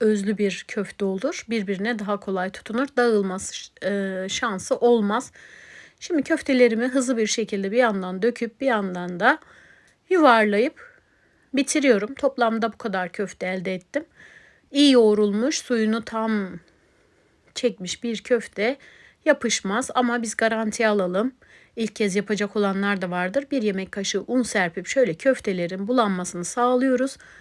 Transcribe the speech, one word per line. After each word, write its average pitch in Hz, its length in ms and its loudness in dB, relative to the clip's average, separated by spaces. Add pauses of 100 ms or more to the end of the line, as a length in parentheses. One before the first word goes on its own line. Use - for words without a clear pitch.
özlü 214 380 2
bir 196 300 -2
köfte 202 360 -6
olur. 190 460 -4
Birbirine 208 480 -4
daha 202 220 -4
kolay 190 300 -4
tutunur. 240 460 -6
Dağılma, 202 420 2 (460)
e, 190 440 -4
şansı 202 480 -4
olmaz. 233 560 2 (680)
Şimdi 311 220 -2
köftelerimi 247 640 2
hızlı 254 300 0
bir 220 100 0
şekilde 196 460 -4
bir 226 60 -2
yandan 190 440 0
döküp 233 380 -2
bir 269 60 -2
yandan 180 540 -2
da 262 180 2 (720)
yuvarlayıp 233 760 4 (680)
bitiriyorum. 262 600 2
Toplamda 226 580 0
bu - 60 -20
kadar 185 340 -6
köfte 190 340 -8
elde 185 280 -4
ettim. 277 300 -6 (680)
İyi 285 200 6
yoğrulmuş, 214 680 4
suyunu 220 460 0
tam 214 560 -4 (920)
çekmiş 185 500 -4
bir 233 180 -6
köfte 233 540 -2 (480)
yapışmaz 240 680 0
ama 240 280 0
biz 220 140 -8
garantiye 220 520 0
alalım. 202 460 0 (420)
İlk 220 200 -4
kez 202 200 0
yapacak 202 400 -2
olanlar 202 460 0
da 180 80 -4
vardır. 185 400 -2
Bir 269 120 0
yemek 190 300 -4
kaşığı 196 340 -4
un 247 160 2
serpip 185 440 -2
şöyle 233 280 2
köftelerin 190 720 -2
bulanmasını 185 560 0
sağlıyoruz. 254 720 0 (240)